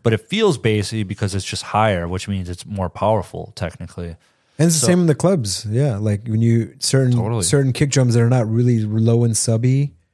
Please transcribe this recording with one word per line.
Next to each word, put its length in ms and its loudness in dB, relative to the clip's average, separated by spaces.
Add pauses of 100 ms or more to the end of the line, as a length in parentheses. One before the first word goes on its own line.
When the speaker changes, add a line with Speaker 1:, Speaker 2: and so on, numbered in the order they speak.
Speaker 1:
But 100 2
it 160 -2
feels 300 0
bassy 460 -2
because 320 -6
it's 80 -6
just 180 -10
higher, 460 0
which 180 -6
means 220 -6
it's 180 -12
more 220 -4
powerful 640 -4
technically. 640 -10 (420)
Speaker 2:
And 80 4
it's 80 2
the 60 0
Speaker 1:
So 80 0
Speaker 2:
same 140 4
in 40 2
the 80 2
clubs, 560 -2
yeah. 280 0
Like, 280 -2
when 160 0
you, 380 2
certain, 320 2
Speaker 1:
Totally. 320 0
Speaker 2:
certain 280 2
kick 180 0
drums 240 2
that 80 4
are 60 4
not 220 2
really 300 2
low 440 2
and 120 0
subby, 560 0 (220)